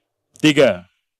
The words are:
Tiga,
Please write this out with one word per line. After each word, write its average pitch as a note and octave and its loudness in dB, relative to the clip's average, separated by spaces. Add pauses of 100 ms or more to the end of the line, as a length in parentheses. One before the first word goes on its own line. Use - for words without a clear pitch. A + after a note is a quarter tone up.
(420)
Tiga, C3 -2 (300)